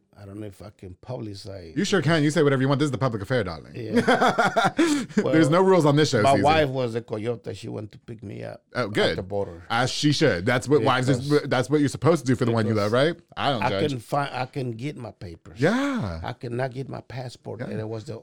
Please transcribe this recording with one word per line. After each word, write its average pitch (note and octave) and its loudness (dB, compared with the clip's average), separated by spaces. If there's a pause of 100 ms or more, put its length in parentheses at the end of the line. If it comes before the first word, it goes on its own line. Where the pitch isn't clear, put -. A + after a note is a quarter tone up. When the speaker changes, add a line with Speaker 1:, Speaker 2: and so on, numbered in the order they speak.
(200)
Speaker 1:
I G2+ -18
don't G2 -14
know G#2+ -10
if F#2+ -18
I G2+ -16
can F2+ -16
publicize. G2+ -10
Speaker 2:
You F#3+ 0
sure F#3+ 2
can. D3+ 2
You D3+ 4
say D#3+ 2
whatever C#3+ 4
you C3+ 2
want. C#3 2
This D3+ 2
is A2+ -2
the A#2+ -6
public A2+ -2
affair, B2 -2
darling. D2 -10
Speaker 1:
Yeah. C3+ 0
Speaker 2:
<laughs> A3+ 2
There's D4 0
Speaker 1:
Well, D#3+ 4
Speaker 2:
no F3 4
rules F#3 6
on C#3+ 6
this D3+ 4
show, A2 2
Speaker 1:
my C#3 6
Speaker 2:
Caesar. C#3 4
Speaker 1:
wife D3+ 4
was B2+ -2
a A#2 -4
coyote. G#2+ -6
She F#2+ -12
went G#2+ -10
to - -20
pick - -18
me A#2 -12
up A2 -14 (100)
Speaker 2:
Oh, A#2+ -2
Speaker 1:
at G2+ -8
Speaker 2:
good. B2 0
Speaker 1:
the - -8
border. F#2 -6
Speaker 2:
As B2 0
she D3+ 2
should. A#2+ 2
That's B2 0
what C#3 4
wives B2+ 2
is, C#3 0
Speaker 1:
Because, C#3+ 2
Speaker 2:
that's B2 0
what D3 2
you're C#3+ 2
supposed D3+ 2
to C3 2
do B2 4
for B2 0
the A#2 2
one A2+ 2
you G#2+ 0
Speaker 1:
because G#2 0
Speaker 2:
love, B2+ 4
right? E3+ 0 (220)
I B2 0
don't A#2+ -2
Speaker 1:
I B2+ 0
Speaker 2:
judge. G2 0
Speaker 1:
couldn't C#3 -2
find, C#3+ -4
I B2+ -6
couldn't B2+ -8
get C#3+ -10
my A2+ -12
papers. F#2+ -12
Speaker 2:
Yeah. A3 0
Speaker 1:
I A#2+ -8
could B2 -10
not B2+ -4
get B2+ -10
my B2 -10
passport, A#2+ -12
Speaker 2:
Yeah. - -10
Speaker 1:
and G#2+ -6
it G#2+ -6
was A2 -10
the A2 -12